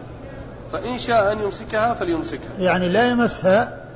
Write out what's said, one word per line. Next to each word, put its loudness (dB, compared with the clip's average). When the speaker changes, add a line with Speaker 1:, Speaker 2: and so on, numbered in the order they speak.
Speaker 1:
فإن -4
شاء 2
أن -2
يمسكها 0
فليمسكها. -4
Speaker 2:
يعني 2
لا 4
يمسها 2